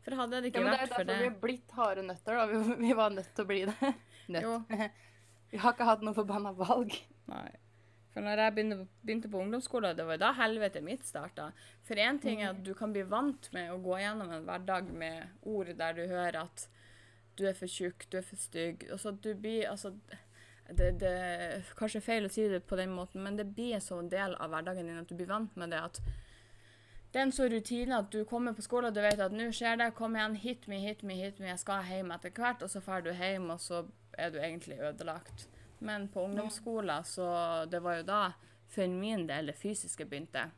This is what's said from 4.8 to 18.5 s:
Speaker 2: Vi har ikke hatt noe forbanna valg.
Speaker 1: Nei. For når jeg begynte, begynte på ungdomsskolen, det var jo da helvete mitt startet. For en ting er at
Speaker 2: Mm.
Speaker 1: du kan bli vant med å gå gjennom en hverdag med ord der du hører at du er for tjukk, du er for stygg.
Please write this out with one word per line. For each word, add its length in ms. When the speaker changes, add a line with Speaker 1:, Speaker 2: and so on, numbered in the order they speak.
Speaker 2:
Vi 80
har 160
ikke 160
hatt 160
noe 80
forbanna 400
valg. 400
Speaker 1:
Nei. 220
For 80
når 220
jeg 100
begynte, 240
begynte 320
på 80
ungdomsskolen, 560
det 80
var 140
jo 20
da 160
helvete 480
mitt 240
startet. 480
For 80
en 240
ting 220
er 80
at 100
Speaker 2:
Mm. 60
Speaker 1:
du 100
kan 160
bli 80
vant 520
med 200
å 80
gå 160
gjennom 340
en 140
hverdag 480
med 560
ord 220
der 160
du 80
hører 380
at 240
du 100
er 100
for 140
tjukk, 400
du 80
er 100
for 80
stygg. 540